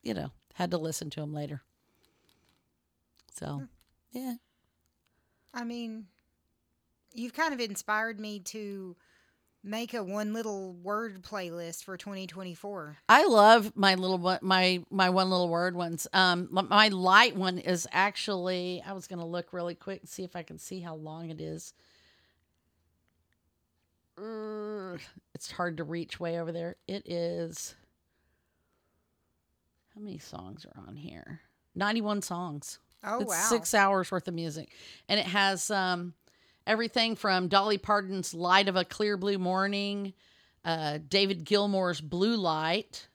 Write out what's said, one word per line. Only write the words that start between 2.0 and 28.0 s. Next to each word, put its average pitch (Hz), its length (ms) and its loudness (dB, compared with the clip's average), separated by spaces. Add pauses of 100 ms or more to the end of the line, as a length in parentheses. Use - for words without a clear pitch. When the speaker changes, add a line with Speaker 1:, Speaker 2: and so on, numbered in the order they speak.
Speaker 1:
So, 143 240 -8
Speaker 2:
Hmm. 269 60 -8 (480)
Speaker 1:
yeah. 247 220 -10 (1200)
Speaker 2:
I 240 120 -10
mean, 226 420 -10 (1040)
you've 240 200 -10
kind 311 200 -2
of 247 60 -8
inspired 214 600 -4
me 208 200 -10
to 196 560 -12 (680)
make 226 300 -8
a 226 100 -6
one 208 300 -4
little 202 400 -6
word 196 500 -6
playlist 170 600 -10
for 185 140 -12
twenty 190 300 -10
twenty-four. 175 720 -12 (120)
Speaker 1:
I 277 160 12
love 220 500 10
my 196 200 6
little 185 220 0
one, 180 240 0
my, 185 480 4
my 190 200 4
one 190 200 4
little 180 200 4
word 175 260 0
ones. 170 380 -4
Um, 180 380 4
my, 185 100 0
my 214 280 6
light 190 460 6
one 185 220 0
is 175 340 -2
actually, 180 920 -2
I 196 80 -10
was 185 140 -14
gonna 175 180 -10
look 170 280 -8
really 175 220 -6
quick - 260 -12
and - 80 -20
see - 140 -12
if - 120 -14
I 170 80 -10
can 156 140 -18
see 185 240 -14
how 170 140 -12
long 156 340 -12
it 160 120 -12
is. 160 320 -12 (2500)
Uh, 214 800 -10 (360)
it's - 180 -16
hard 175 260 -4
to 165 60 -8
reach 170 360 -8
way 170 200 -4
over 170 120 -6
there. 170 260 -8 (100)
It 190 220 -8
is, 170 680 -6 (2250)